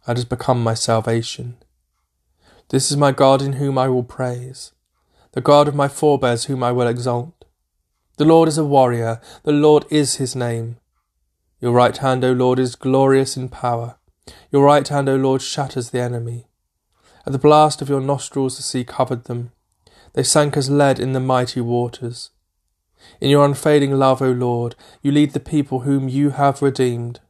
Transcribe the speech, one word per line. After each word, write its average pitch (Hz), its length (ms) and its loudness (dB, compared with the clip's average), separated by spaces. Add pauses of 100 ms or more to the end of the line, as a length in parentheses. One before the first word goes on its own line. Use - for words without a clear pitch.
That 120 100 -2
has 120 80 -4
become 120 380 -2
my 113 120 -2
salvation. 117 800 -4 (1120)
This 135 240 -2
is 143 40 -2
my 143 140 4
God 135 320 4
in 139 120 -4
whom 139 220 -4
I 131 120 0
will 127 160 -2
praise, 123 680 -10 (640)
the 127 80 -6
God 147 260 6
of 143 80 -4
my 139 140 0
forebears 127 560 0
whom 131 180 -6
I 120 80 0
will 123 160 0
exalt. 123 580 -4 (760)
The 151 60 2
Lord 165 240 6
is 151 100 -2
a 156 60 0
warrior, 120 560 0 (220)
the 151 80 -4
Lord 147 400 4
is 147 260 0
his 127 200 -6
name. 117 400 -6 (840)
Your 120 140 -2
right 123 240 4
hand, 131 280 -2
O 127 60 2
Lord, 127 300 2
is 123 160 -4
glorious 135 600 2
in 127 120 -8
power. 117 480 -6 (560)
Your 139 120 4
right 143 220 6
hand, 139 220 -2
O 135 80 0
Lord, 131 260 0
shatters 135 480 -8
the 131 80 -4
enemy. 120 480 -8 (800)
At 131 60 -6
the 135 60 -2
blast 151 440 4
of 135 60 -10
your 139 120 -2
nostrils 135 560 -4
the - 60 -14
sea 127 220 -6
covered 127 400 -6
them. 120 260 -10 (640)
They 135 100 -2
sank 147 340 2
as 139 140 -2
lead 139 300 2
in 131 120 -4
the 131 80 -2
mighty 127 400 -2
waters. 120 680 -6 (880)
In 135 100 0
your 143 140 6
unfailing 143 540 2
love, 135 240 2
O 131 80 0
Lord, 120 460 -4 (260)
you 143 80 -2
lead 147 220 2
the - 80 -4
people 143 400 -4
whom 135 280 -2
you 139 220 0
have 139 320 0
redeemed. 123 560 -2 (120)